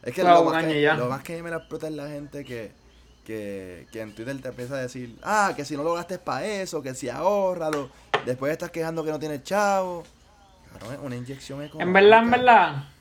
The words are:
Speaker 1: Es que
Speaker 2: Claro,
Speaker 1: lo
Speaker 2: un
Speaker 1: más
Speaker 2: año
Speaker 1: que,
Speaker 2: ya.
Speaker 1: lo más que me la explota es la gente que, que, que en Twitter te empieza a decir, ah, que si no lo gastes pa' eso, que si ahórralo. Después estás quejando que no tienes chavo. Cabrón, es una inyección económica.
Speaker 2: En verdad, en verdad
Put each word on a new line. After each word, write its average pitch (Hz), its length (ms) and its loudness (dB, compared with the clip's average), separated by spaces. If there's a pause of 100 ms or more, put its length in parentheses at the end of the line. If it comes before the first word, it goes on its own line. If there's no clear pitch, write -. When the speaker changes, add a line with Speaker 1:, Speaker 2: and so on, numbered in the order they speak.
Speaker 1:
Es 123 100 -8
que 185 80 -4
Speaker 2:
Claro, 175 200 8
Speaker 1:
lo 165 60 4
Speaker 2:
un - 60 0
Speaker 1:
más 165 120 0
Speaker 2:
año 160 80 0
Speaker 1:
que, 147 80 2
Speaker 2:
ya. 151 140 4
Speaker 1:
lo 123 120 -2
más 131 160 -6
que 170 180 -10
me 170 80 -10
la 165 80 -6
explota 156 300 -10
es 156 60 -8
la 147 160 -10
gente 143 360 -12
que, 117 260 -10 (540)
que, 98 640 -10
que 113 100 -10
en 107 140 -12
Twitter 127 260 -10
te 127 80 -12
empieza 123 260 -10
a - 20 -4
decir, 123 460 -10
ah, 202 320 0
que 143 100 -8
si 151 100 -8
no 143 80 -6
lo 165 120 0
gastes 175 240 -8
pa' 139 260 -6
eso, 190 380 -6
que 131 100 -8
si 123 160 -8
ahórralo. 160 800 0 (360)
Después 127 280 -2
estás 165 180 -6
quejando 165 320 -4
que 156 80 -2
no 151 80 -4
tienes 151 240 -6
chavo. 190 600 0 (680)
Cabrón, 101 220 -12
es 143 80 -12
una 127 140 -8
inyección 135 480 -12
económica. 156 200 -10
Speaker 2:
En 180 100 0
verdad, 214 300 10
en 233 80 2
verdad 214 520 6 (180)